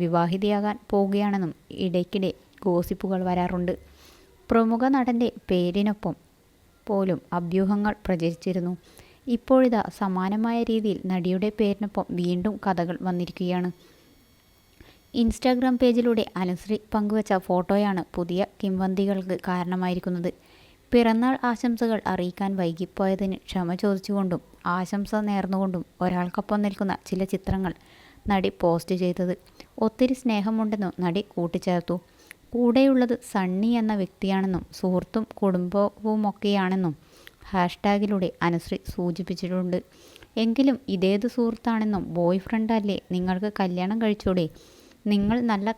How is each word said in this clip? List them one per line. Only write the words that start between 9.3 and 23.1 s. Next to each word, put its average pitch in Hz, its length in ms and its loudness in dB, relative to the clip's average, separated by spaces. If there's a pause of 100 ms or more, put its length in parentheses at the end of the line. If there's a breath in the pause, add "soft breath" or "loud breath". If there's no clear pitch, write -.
ഇപ്പോഴിതാ 247 460 4 (160)
സമാനമായ 208 600 0 (120)
രീതിയിൽ 214 280 0 (120)
നടിയുടെ 185 380 0 (100)
പേരിനൊപ്പം 202 480 -2 (120)
വീണ്ടും 180 360 0 (100)
കഥകൾ 175 320 -2 (100)
വന്നിരിക്കുകയാണ്. 180 640 -2 (1500 loud breath)
Instagram 247 580 2
പേജിലൂടെ 240 440 4 (180)
അനുശ്രീ 185 340 -2 (160)
പങ്കുവച്ച 208 400 0 (140)
ഫോട്ടോയാണ് 190 560 2 (140)
പുതിയ 175 240 -2 (200)
കിംവദന്തികൾക്ക് 190 760 -2 (120)
കാരണമായിരിക്കുന്നത്. 180 840 -2 (600 soft breath)
പിറന്നാൾ 240 420 4 (160)
ആശംസകൾ 226 480 0 (140)
അറിയിക്കാൻ 185 380 -2 (100)
വൈകിപ്പോയതിന് 185 760 -2 (120)